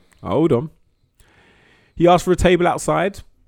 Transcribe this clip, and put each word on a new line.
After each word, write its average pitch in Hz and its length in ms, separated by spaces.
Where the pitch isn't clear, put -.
Hold 131 300
on. 135 180
He 165 120
asked 175 180
for 180 60
a 175 40
table 175 320
outside, 165 540